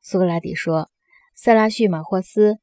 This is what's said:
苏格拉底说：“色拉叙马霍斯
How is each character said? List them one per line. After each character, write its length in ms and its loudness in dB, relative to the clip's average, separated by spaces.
苏 160 -4
格 60 4
拉 160 -2
底 140 -10
说 360 -4
：“色 200 2
拉 140 4
叙 200 0
马 140 -2
霍 180 -2
斯 420 2